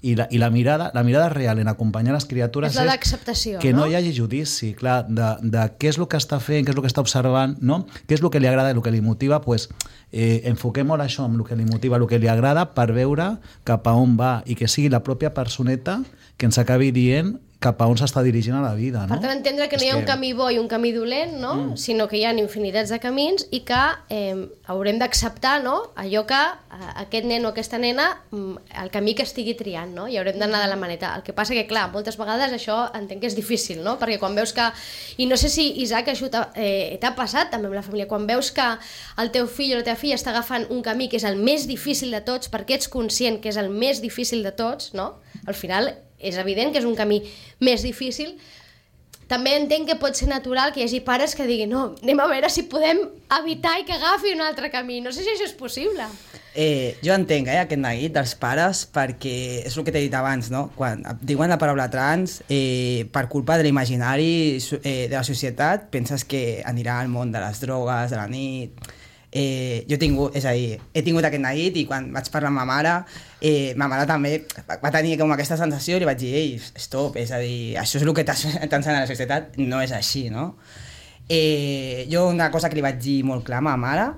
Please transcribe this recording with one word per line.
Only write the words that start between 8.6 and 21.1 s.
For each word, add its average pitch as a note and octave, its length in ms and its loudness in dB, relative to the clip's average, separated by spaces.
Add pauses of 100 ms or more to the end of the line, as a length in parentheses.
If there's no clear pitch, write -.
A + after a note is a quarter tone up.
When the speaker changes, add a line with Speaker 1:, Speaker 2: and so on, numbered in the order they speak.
Speaker 1:
el A#2+ 100 2
que A2+ 100 2
li A2+ 100 4
motiva, C3+ 400 4
pues, A2+ 260 0 (460)
eh, A2+ 320 4
enfoquem B2 420 0
molt D3+ 160 2
això C3+ 220 -2
amb A#2 160 2
el A2 40 -2
que A#2 120 -4
li A2+ 80 2
motiva, A#2+ 320 2
el A#2+ 100 4
que A#2 100 4
li A2+ 120 4
agrada, C#3 440 4
per A#2 200 4
veure D3 460 2 (260)
cap A#2 220 2
a A#2 60 6
on B2 240 8
va B2 280 2
i A#2+ 100 -2
que A2+ 140 0
sigui D3 200 4
la A#2 140 4
pròpia C#3+ 300 0
personeta C3 680 0 (360)
que - 80 2
ens A2+ 120 6
acabi B2+ 360 4
dient C#3 480 2 (180)
cap - 220 2
a A2+ 100 6
on A#2+ 60 4
s'està C3 260 2
dirigint A#2 320 4
a C#3 60 0
la A#2+ 120 0
vida, A#2 320 -2
no? F#2+ 60 -4
Speaker 2:
Per - 80 0
tant, B3 160 0
entendre C#4 320 0
que C#4+ 80 -2
no C4+ 80 0
Speaker 1:
És - 20 2
Speaker 2:
hi C4 60 2
ha C4+ 60 2
un C#4+ 80 0
Speaker 1:
que - 80 -2
Speaker 2:
camí C4 180 -2
bo B3+ 180 0
i B3 80 2
un A3+ 120 0
camí A#3 240 0
dolent, B3+ 480 -2